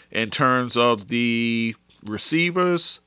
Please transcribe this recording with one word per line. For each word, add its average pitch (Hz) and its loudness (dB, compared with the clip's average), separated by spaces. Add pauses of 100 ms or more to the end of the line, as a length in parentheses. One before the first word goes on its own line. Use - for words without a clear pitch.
(100)
In 110 -4
terms 127 0
of 117 2
the 117 0 (300)
receivers, 170 -2